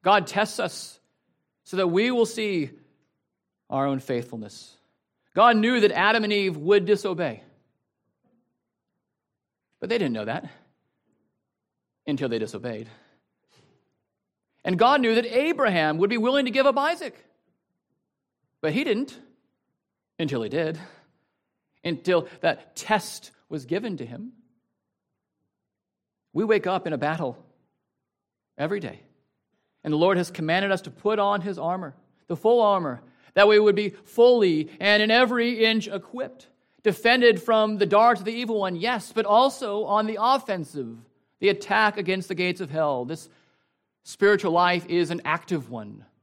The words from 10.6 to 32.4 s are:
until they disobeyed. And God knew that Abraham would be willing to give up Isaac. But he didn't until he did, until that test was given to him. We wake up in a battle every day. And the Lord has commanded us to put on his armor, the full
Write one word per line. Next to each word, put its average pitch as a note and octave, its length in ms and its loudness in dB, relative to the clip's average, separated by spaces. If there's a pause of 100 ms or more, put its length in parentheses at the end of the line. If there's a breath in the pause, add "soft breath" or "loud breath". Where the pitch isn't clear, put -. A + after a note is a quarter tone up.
until C#3 220 -4
they A#2 100 -4
disobeyed. A2 500 -10 (1700 soft breath)
And F3 160 -4
God C4 220 4
knew A3+ 160 2
that A3+ 100 0
Abraham G#3 720 0
would G3 100 2
be A#3+ 80 -2
willing C4 280 0
to B3 60 -4
give C4+ 160 0
up C4 120 2
Isaac. D#4 360 -4 (1500)
But D#3 120 -2
he C4 120 -2
didn't C4 340 -4 (1000)
until C3+ 240 -4
he G#2 60 -8
did, D#3+ 300 -6 (1040 loud breath)
until E3+ 440 -2 (120)
that - 340 -4
test - 560 -4 (200)
was C3+ 160 -10
given F#3+ 320 -6
to A#2 80 -10
him. F3 260 -14 (2000)
We F3 120 -2
wake G#3+ 220 0
up F#3 200 -4
in D#3 80 -4
a C3 40 -6
battle D3 460 -6 (1120)
every E3+ 240 -6
day. G#2 220 -14 (800)
And D3+ 100 -4
the D3+ 60 0
Lord F3+ 180 2
has F3 140 -4
commanded F3+ 420 -2
us F#3 100 -2
to D3 80 -16
put G#3 280 -4
on G3+ 240 0
his G3 160 -8
armor, E3+ 360 -8 (320)
the E3+ 100 -6
full A#3+ 260 2